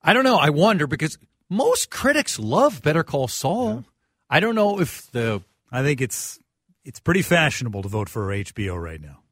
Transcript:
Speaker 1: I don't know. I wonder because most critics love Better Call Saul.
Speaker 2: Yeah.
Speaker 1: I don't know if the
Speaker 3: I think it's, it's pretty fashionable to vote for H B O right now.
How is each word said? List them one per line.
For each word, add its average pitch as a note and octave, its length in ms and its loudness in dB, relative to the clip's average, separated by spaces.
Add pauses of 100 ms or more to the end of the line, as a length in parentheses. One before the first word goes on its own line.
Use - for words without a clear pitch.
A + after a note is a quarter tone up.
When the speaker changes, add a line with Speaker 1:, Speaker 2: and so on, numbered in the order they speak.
Speaker 1:
I E3+ 100 4
don't C4 120 4
know. B3 120 6
I D3+ 140 4
wonder D#3+ 360 2
because D3+ 320 -6 (300)
most D4 420 0
critics - 480 0
love D3+ 440 0
Better D#3 200 2
Call C3+ 260 -4
Saul. A3 480 -4
Speaker 2:
Yeah. - 40 -12 (480)
Speaker 1:
I D3 120 4
don't A3+ 140 0
know G#3 240 2
if - 340 -4
the A2+ 300 -2 (300)
Speaker 3:
I B2+ 100 -2
think C#3 200 0
it's, - 360 -8 (460)
it's - 160 -20
pretty F3+ 220 2
fashionable B2+ 600 0
to G2+ 60 -6
vote G#2 220 -2
for G2+ 200 -4
H G2 240 -6
B G2+ 140 -4
O F2+ 80 -6
right E2 240 -10
now. C#2+ 200 -20 (120)